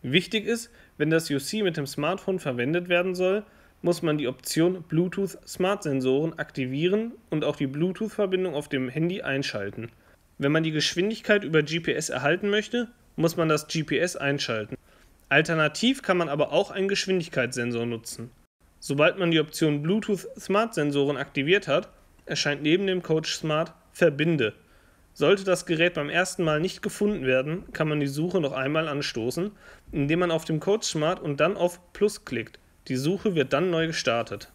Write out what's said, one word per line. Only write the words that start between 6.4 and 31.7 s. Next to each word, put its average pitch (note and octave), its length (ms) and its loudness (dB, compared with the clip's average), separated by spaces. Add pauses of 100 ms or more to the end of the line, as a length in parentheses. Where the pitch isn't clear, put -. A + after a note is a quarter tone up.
und D#3 120 0
auch D3 120 0
die D3 100 -2
Bluetooth-Verbindung F#3 880 -2
auf D3 160 -6
dem C3 200 -2
Handy E3 340 -2
einschalten. A#2 680 -4 (480)
Wenn C#3+ 140 2
man D#3+ 120 4
die D#3+ 80 0
Geschwindigkeit G3+ 720 0
über D#3 200 2
G D#3 160 -2
P E3 140 -2
S D#3 160 -4
erhalten D3+ 400 0
möchte, G#3+ 400 -2 (260)
muss D#3+ 200 2
man E3 140 0
das D3+ 180 2
G D#3+ 140 -2
P D3 160 -2
S F3 180 0
einschalten. C3+ 600 -4 (540)
Alternativ D#3+ 720 2
kann F#3 140 2
man E3+ 120 0
aber D3 220 0
auch F#3 180 2
einen G3 200 -2
Geschwindigkeitssensor B2 1000 -2
nutzen. A#2 420 -10 (500)
Sobald D3+ 380 2
man F3 140 2
die D#3+ 80 4
Option D3+ 420 2
Bluetooth G3 460 0 (100)
Smart G#3+ 380 0
Sensoren C#3+ 420 0
aktiviert D3+ 500 2
hat, D3+ 220 2 (380)
erscheint C#3+ 340 -2
neben E3+ 240 4
dem F#3 160 0
Coach D#3+ 320 0
Smart D#3 400 -2 (220)
Verbinde. D3+ 580 4 (600)
Sollte F#3+ 300 4
das F#3 240 0
Gerät E3+ 260 2
beim D3 160 -2
ersten F3 340 0
Mal D3+ 160 2
nicht F3+ 220 -4
gefunden G3+ 460 -2
werden, C#3 460 0
kann D#3+ 140 0
man D3+ 120 0
die C#3+ 80 0
Suche E3 340 0
noch C#3+ 120 0
einmal D3 340 0
anstoßen, C#3+ 640 -4 (400)
indem C#3+ 260 0
man F3 140 2
auf D#3+ 140 -2
dem D#3+ 140 0
Coach G#3 280 0
Smart D#3+ 320 -2
und C#3+ 200 -6
dann E3+ 160 4
auf F3 240 0 (140)